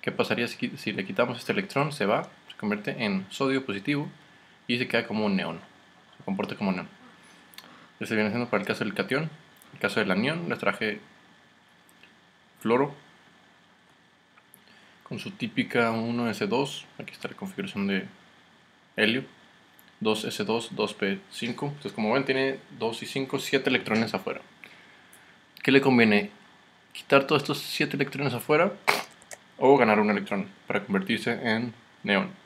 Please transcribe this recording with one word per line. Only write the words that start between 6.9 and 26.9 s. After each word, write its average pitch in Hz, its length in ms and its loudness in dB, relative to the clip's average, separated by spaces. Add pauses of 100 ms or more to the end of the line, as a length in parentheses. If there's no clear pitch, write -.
Ese 113 160 -4
viene 107 160 2
siendo 117 180 -2
para 101 120 2
el 98 80 -6
caso - 160 0
del 98 100 -4
catión. 143 340 -2 (440)
El - 80 -16
caso - 180 0
del 98 140 2
anión, 151 360 0
les 120 120 -4
traje 104 400 -2 (1600)
fluoro 131 340 2 (2000)
con - 160 -12
su - 140 -10
típica 117 580 0
uno 117 400 -2
S 107 160 -2
dos. 123 400 -2 (120)
Aquí - 140 -12
está - 160 -10
la - 60 -10
configuración 98 520 -6
de 95 220 -2 (880)
helio. 110 260 0 (800)
Dos 107 240 0
S 113 200 -4
dos, 110 300 -2
dos 104 200 -2
P 98 260 -2 (100)
cinco. 120 360 -6
Entonces, 143 260 -8
como 110 200 0
ven, 135 120 2
tiene 135 340 0 (200)
dos 113 240 -4
y - 40 -10
cinco, 135 320 -4
siete 135 300 0
electrones 113 460 0
afuera. - 260 -4 (1200)
¿Qué 135 100 4
le 135 100 8
conviene? 113 480 6 (640)